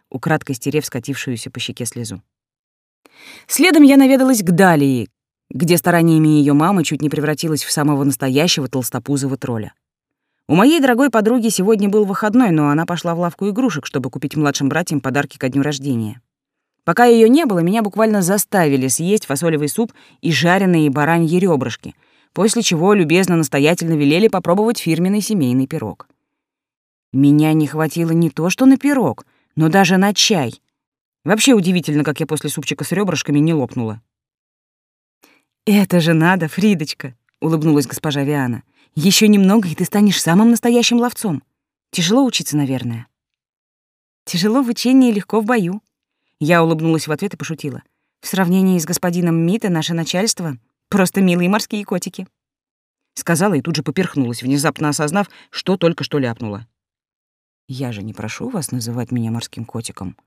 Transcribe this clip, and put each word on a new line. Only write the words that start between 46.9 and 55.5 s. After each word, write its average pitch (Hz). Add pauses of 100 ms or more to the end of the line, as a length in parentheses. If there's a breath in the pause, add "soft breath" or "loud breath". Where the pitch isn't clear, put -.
в 156
ответ 190
и 165
пошутила. 147 (360)
"В -
сравнении 185
с 156
господином 170
Мито 208
наше 165
начальство 165 (320)
просто 196
милые 180
морские 208
котики", 185 (880)
сказала 170
и 139
тут 165
же 156
поперхнулась, 135
внезапно 143
осознав, 156 (200 soft breath)
что -